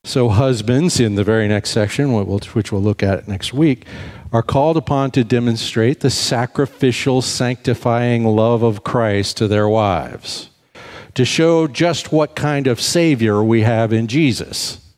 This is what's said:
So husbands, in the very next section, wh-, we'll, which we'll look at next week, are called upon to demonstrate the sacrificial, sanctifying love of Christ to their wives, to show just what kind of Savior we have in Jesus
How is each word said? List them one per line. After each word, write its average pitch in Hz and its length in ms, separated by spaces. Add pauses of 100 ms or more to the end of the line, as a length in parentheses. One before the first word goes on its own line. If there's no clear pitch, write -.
So 123 260
husbands, 127 680
in 107 160
the 98 80
very 107 240
next 104 240
section, 120 380
wh-, 101 180
we'll, 98 120 (140)
which 104 180
we'll 98 100
look 104 220
at 95 240
next 98 260
week, 139 320 (460)
are 117 120
called 151 340
upon 135 340
to 131 120
demonstrate 120 800
the 131 80
sacrificial, 127 1120
sanctifying 120 1040
love 110 380
of 107 200
Christ 104 540
to 110 100
their 104 220
wives, 101 800 (640)
to 127 100
show 160 440
just 156 440
what - 240
kind 143 320
of 120 140
Savior 113 600
we 113 180
have 113 320
in 113 140
Jesus - 760 (160)